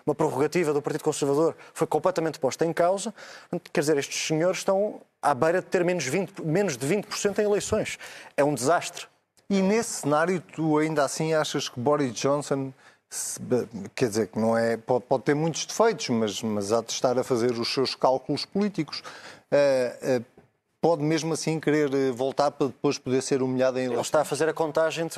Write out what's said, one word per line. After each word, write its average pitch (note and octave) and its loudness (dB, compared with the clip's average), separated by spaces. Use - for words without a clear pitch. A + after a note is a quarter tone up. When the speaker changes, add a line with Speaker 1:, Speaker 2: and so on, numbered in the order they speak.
Speaker 1:
uma D3 0
prerrogativa D3+ 0
do C#3+ 0
Partido A#2+ -6
Conservador, D3 0
foi E3 0
completamente D#3+ 0
posta C3 0
em E3+ 0
causa. F#3 0
Quer E3+ 2
dizer, D3 4
estes - -4
senhores E3+ 0
estão G3+ 0
à C#3+ 4
beira E3 2
de F3+ -8
ter F3+ 2
menos F3 0
vinte, D#3+ -2
menos E3 0
de B2+ -6
vinte G3 0
por - -8
cento G3+ -2
em G#3+ 4
eleições. G3+ 0
É C#3+ 4
um D3 2
desastre. C#3+ 0
Speaker 2:
E G3 2
nesse G#3+ 0
cenário, D#3+ 2
tu D3+ 0
ainda D#3 2
assim D#3+ -2
achas D3+ 0
que - -10
Boris C#3 2
Johnson, C3+ -2
se, - -8
quer B2+ 2
dizer, G#2 0
que - -8
não A2+ 2
é, A#2 0
pode, B2 0
pode C3 0
ter D3 2
muitos D#3 -2
defeitos, G#3+ 0
mas, A2 0
mas G#2 -2
há A2+ 2
de - -8
estar B2 0
a B2 0
fazer B2 0
os A2+ -4
seus B2+ -2
cálculos C3 -4
políticos. G3 -6
Eh, C3+ 2
eh, B2+ 0
pode D#3 2
mesmo D#3 2
assim D#3 -2
querer, D3 2
eh, C3+ 2
voltar C3+ 0
para C#3+ 0
depois C3+ -2
poder C3 0
ser C3+ 0
humilhado C3 0
em B2+ -2
Speaker 1:
Ele B2+ -2
Speaker 2:
eleições? A#2+ -2
Speaker 1:
está D3+ 4
a C#3 2
fazer D#3 0
a D#3 -2
contagem D#3+ 0
de - -8